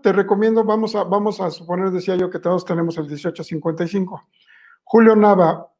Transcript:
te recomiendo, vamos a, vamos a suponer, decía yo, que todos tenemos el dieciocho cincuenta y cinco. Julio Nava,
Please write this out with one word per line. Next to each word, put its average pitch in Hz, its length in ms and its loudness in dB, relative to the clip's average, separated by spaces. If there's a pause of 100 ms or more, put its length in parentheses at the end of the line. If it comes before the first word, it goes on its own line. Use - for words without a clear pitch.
te 196 120 2
recomiendo, 208 500 0
vamos 214 320 -2
a, 202 80 -2
vamos 202 380 -2
a 175 100 -4
suponer, 180 400 -6
decía 185 240 -4
yo, 180 140 -2
que 180 100 -8
todos 180 240 -2
tenemos 165 340 -4
el 151 120 -8
dieciocho 160 340 -10
cincuenta 160 400 -6
y 170 60 -4
cinco. 185 400 -6 (560)
Julio 220 280 6
Nava, 190 540 4 (120)